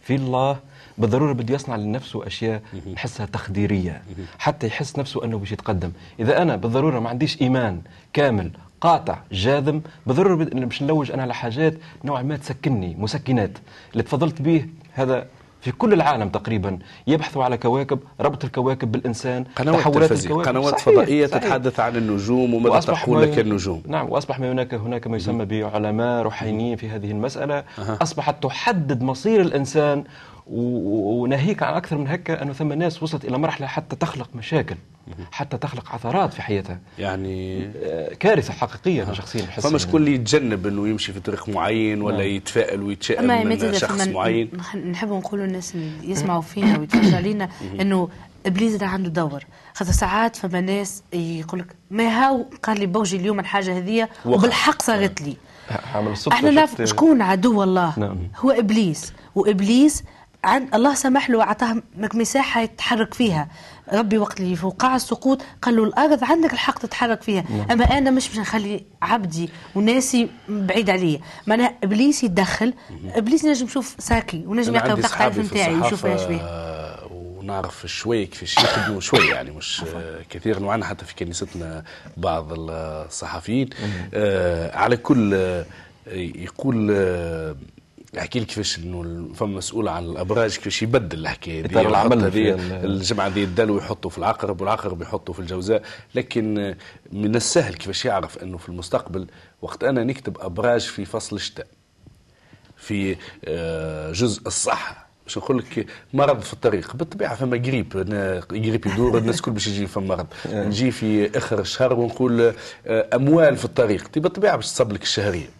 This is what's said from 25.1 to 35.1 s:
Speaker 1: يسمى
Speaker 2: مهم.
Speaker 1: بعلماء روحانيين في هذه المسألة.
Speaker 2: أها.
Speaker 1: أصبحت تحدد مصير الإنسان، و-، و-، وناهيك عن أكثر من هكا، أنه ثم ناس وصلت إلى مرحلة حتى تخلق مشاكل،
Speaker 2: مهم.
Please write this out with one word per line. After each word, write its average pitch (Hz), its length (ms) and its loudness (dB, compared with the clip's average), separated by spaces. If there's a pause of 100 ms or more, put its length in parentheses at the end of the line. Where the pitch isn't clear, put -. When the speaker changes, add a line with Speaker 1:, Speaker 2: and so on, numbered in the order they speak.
Speaker 1:
يسمى 104 280 -2
Speaker 2:
مهم. - 20 -
Speaker 1:
بعلماء 107 760 0
روحانيين 110 540 -4
في 110 120 -8
هذه 104 220 -6
المسألة. 139 440 -4 (240)
Speaker 2:
أها. 104 220 -4
Speaker 1:
أصبحت 147 420 -2
تحدد 143 580 0
مصير 160 400 2
الإنسان، 147 640 2 (440)
و-، 117 140 -4
و-، 110 640 0
وناهيك 139 400 0
عن 147 100 0
أكثر 170 240 -2
من 143 100 -2
هكا، 170 340 -4
أنه 139 120 -4
ثم 147 200 -2
ناس 160 300 -2
وصلت 156 220 -4
إلى 127 120 -2
مرحلة 143 300 -2
حتى - 280 -6
تخلق 131 400 -4
مشاكل، 120 400 -2 (320)
Speaker 2:
مهم. 87 240 -14